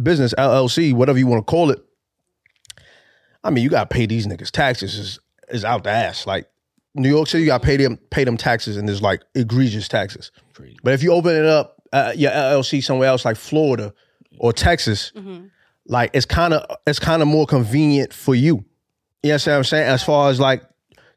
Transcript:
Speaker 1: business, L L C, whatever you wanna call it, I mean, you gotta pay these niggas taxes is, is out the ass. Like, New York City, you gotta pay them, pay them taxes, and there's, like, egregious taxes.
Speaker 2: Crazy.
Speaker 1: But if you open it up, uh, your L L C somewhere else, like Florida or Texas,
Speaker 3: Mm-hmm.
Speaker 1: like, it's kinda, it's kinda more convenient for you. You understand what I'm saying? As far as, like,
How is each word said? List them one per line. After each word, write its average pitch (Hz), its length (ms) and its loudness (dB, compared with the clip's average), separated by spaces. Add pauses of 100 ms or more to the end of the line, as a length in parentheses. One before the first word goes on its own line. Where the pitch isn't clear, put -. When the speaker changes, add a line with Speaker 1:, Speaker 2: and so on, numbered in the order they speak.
Speaker 1:
business, 139 360 2
L 131 140 2
L 131 160 4
C, 156 240 0
whatever 127 260 2
you 131 80 4
wanna 117 160 2
call 160 280 0
it, - 80 -2 (1600)
I 208 80 -4
mean, 123 140 2
you 147 60 0
gotta 110 160 0
pay 120 200 0
these 110 200 -2
niggas 92 240 -10
taxes 127 480 -2
is, 98 200 -12 (300)
is 110 160 -6
out 110 200 -2
the 101 60 -2
ass. 107 360 -4
Like, 98 200 -6 (480)
New 135 140 0
York 151 200 2
City, 165 140 0
you 156 40 2
gotta 127 180 2
pay 139 120 2
them, 135 220 0 (120)
pay 139 140 0
them 117 120 0
taxes, 113 400 -2
and 104 120 -4
there's, 101 140 -4
like, 98 200 0 (120)
egregious 117 540 0
taxes. - 420 -6 (240)
Speaker 2:
Crazy. - 280 -20
Speaker 1:
But 127 120 2
if 127 80 -2
you 170 100 0
open 170 240 2
it 156 100 2
up, 156 300 2 (160)
uh, 120 220 0
your 135 180 0
L 143 200 0
L 139 100 2
C 139 180 -4
somewhere 131 280 0
else, 127 160 0
like 113 120 -2
Florida 131 560 -2 (460)
or 120 140 2
Texas, 156 640 -2
Speaker 3:
Mm-hmm. 190 300 -16 (400)
Speaker 1:
like, 120 260 -2
it's 135 140 0
kinda, 170 400 0 (200)
it's 151 120 0
kinda 160 260 0
more 151 220 2
convenient 139 680 2
for - 220 0
you. 127 300 2 (580)
You 147 100 2
understand 147 220 0
what 143 40 4
I'm 131 60 0
saying? 151 240 0
As 131 160 2
far 143 260 2
as, 127 80 0
like, 135 240 0 (540)